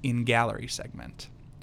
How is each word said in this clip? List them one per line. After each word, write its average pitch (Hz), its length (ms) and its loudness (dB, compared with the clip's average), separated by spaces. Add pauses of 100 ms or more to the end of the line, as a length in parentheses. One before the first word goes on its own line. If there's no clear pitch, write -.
in-gallery 117 640 4
segment. - 600 -8 (340)